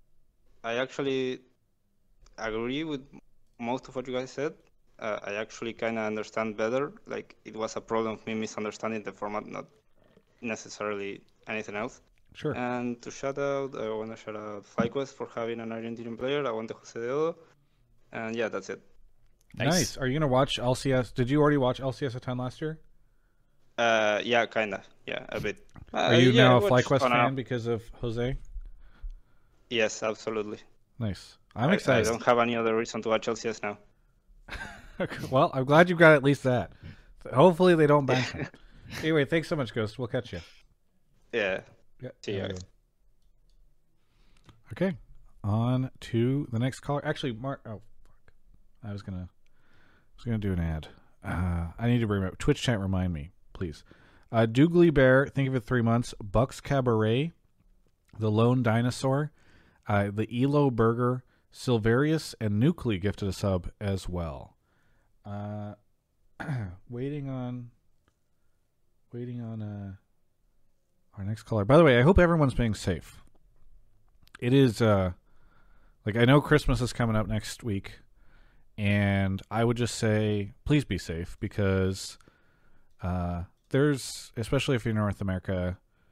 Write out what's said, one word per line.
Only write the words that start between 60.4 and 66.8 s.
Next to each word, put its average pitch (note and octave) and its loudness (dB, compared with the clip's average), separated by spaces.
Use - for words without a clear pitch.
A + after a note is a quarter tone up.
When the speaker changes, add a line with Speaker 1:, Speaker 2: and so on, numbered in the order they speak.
Speaker 2:
Elo C#3+ 4
Burger, A#2+ 2
Silverius, B2+ 2
and G#2 0
Nucley B2 2
gifted G2 -2
a F#2 -2
sub F#2+ -2
as G2 -4
well. E2 -8
Uh, G#2 -10
<clears throat> - -12